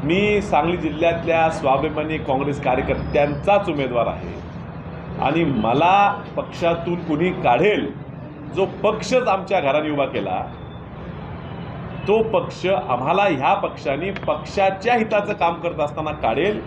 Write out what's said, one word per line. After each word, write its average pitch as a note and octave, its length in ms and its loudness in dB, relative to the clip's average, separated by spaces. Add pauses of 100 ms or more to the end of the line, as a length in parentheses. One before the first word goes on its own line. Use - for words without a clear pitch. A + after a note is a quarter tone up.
मी G3+ 380 2
सांगली E3+ 360 2
जिल्ह्यातल्या D#3+ 720 2
स्वाभिमानी D3+ 680 0
काँग्रेस C#3 460 -2
कार्यकर्त्यांचाच D3 1040 2
उमेदवार B2 380 0
आहे F2 280 -6 (840)
आणि D#3 220 2
मला D#3+ 800 4 (160)
पक्षातून E3+ 680 -2
कुणी E3 280 0 (120)
काढेल, C#3 480 4 (640)
जो F#3+ 100 2 (180)
पक्षच G#3+ 440 2
आमच्या F#3+ 320 2
घराने D3+ 320 2
उभा C#3 140 2
केला, G#2 380 -2 (1600)
तो A3 160 4
पक्ष F3+ 420 -2
आम्हाला, F3 580 2
ह्या D#3+ 300 2
पक्षाने D#3+ 580 -2
पक्षाच्या F#3+ 840 0
हिताचं G#3+ 400 2
काम E3+ 200 0
करत E3+ 260 -4
असताना D3+ 320 -2
काढेल. D3 560 0